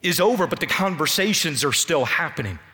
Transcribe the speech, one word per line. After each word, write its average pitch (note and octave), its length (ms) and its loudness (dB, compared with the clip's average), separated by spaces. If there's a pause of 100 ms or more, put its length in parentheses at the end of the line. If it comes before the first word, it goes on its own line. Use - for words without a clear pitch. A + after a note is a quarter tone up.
is F3 180 -2
over, F#3+ 280 4
but - 120 -4
the - 80 -2
conversations F3 960 0
are C#3 100 2
still C#3+ 320 2
happening. A#2 520 -4 (160)